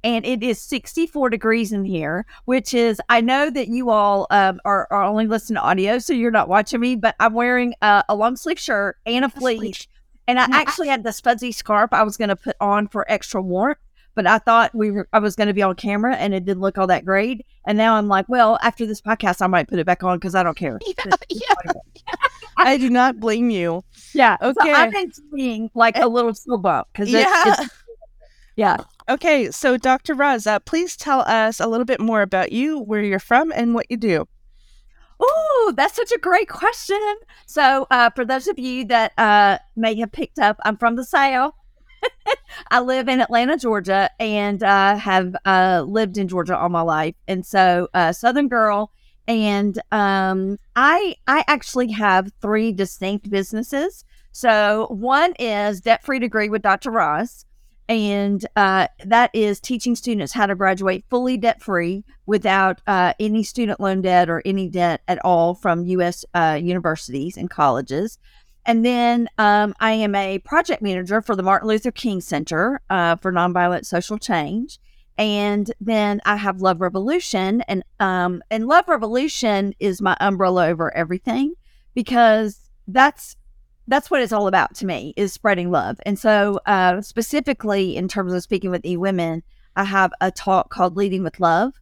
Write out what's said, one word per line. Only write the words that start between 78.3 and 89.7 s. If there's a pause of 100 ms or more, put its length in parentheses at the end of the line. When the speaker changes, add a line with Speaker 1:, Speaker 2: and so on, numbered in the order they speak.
Speaker 1:
and
Love
Revolution
is
my
umbrella
over
everything, (400)
because (180)
that's, (500)
that's
what
it's
all
about
to
me,
is
spreading
love.
And
so,
uh,
specifically
in
terms
of
speaking
with
E
Women, (320)